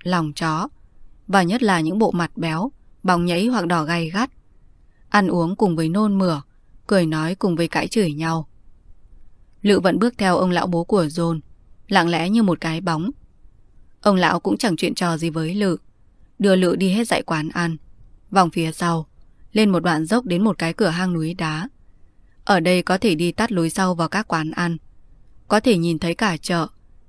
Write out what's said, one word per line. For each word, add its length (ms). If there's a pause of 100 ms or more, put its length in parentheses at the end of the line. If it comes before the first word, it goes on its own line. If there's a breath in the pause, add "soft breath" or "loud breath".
lòng 300
chó, 360 (580)
và 160
nhất 200
là 180
những 180
bộ 120
mặt 260
béo, 360 (300)
bóng 220
nhẫy 220
hoặc 200
đỏ 180
gay 260
gắt. 200 (800)
Ăn 200
uống 280
cùng 200
với 120
nôn 300
mửa, 240 (440)
cười 200
nói 280
cùng 220
với 120
cãi 200
chửi 240
nhau. 360 (1160)
Lự 180
vẫn 180
bước 200
theo 180
ông 140
lão 160
bố 180
của 200
John, 360 (480)
lặng 200
lẽ 220
như 120
một 180
cái 200
bóng. 300 (920)
Ông 140
lão 240
cũng 160
chẳng 200
chuyện 180
trò 220
gì 140
với 240
Lự, 220 (640)
đưa 180
Lự 200
đi 140
hết 180
dãy 140
quán 260
ăn, 280 (540)
vòng 200
phía 220
sau, 340 (460)
lên 180
một 100
đoạn 260
dốc 180
đến 200
một 140
cái 140
cửa 160
hang 240
núi 220
đá. 340 (760)
Ở 160
đây 220
có 160
thể 160
đi 180
tắt 200
lối 180
sau 240
vào 140
các 200
quán 220
ăn, 260 (720)
có 120
thể 180
nhìn 200
thấy 160
cả 220
chợ 300 (420)